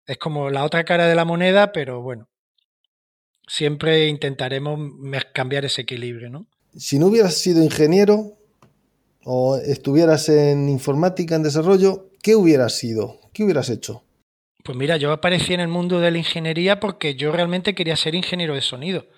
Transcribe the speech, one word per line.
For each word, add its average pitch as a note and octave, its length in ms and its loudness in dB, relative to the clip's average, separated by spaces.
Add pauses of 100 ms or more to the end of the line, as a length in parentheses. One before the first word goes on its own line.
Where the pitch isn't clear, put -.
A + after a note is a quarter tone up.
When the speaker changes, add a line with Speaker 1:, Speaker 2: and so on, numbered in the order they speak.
Speaker 1:
es C3 100 -10
como D3 320 -6
la C#3 160 -2
otra E3 200 -2
cara E3+ 220 2
de E3+ 80 4
la E3 120 2
moneda, F#3 440 2
pero C3 300 -6
bueno, B2 300 -12 (1160)
siempre D#3 600 0
intentaremos C#3+ 680 -6
me-, C#3 420 -10 (140)
cambiar C3+ 320 -4
ese C3 160 -6
equilibrio, A#2+ 480 -10
¿no? D#3 160 -16 (280)
Speaker 2:
Si C#3 240 -2
no E3 100 6
hubieras G#3 260 4
sido E3 280 4
ingeniero G3 760 2 (840)
o B2+ 360 0
estuvieras D3+ 720 2
en C#3+ 400 4
informática, E3 640 -2
en D#3+ 80 0
desarrollo, F#3 680 2 (140)
¿qué A3 140 6
hubieras D3+ 420 4
sido? A2+ 420 -6 (140)
¿Qué G#3+ 100 -2
hubieras C#3+ 240 0
hecho? A#2 340 -8 (640)
Speaker 1:
Pues B2 140 -10
mira, D3 180 0
yo C#3+ 160 0
aparecí F3 400 -2
en F3 80 -2
el E3+ 80 -4
mundo F3 320 -2
de E3+ 100 2
la E3+ 60 -2
ingeniería E3+ 640 -2
porque E3 360 -6
yo D3 160 -4
realmente F3 420 -2
quería D#3+ 220 -2
ser D#3+ 180 -4
ingeniero F3 400 -4
de C3+ 80 -4
sonido. D#3 440 -6 (120)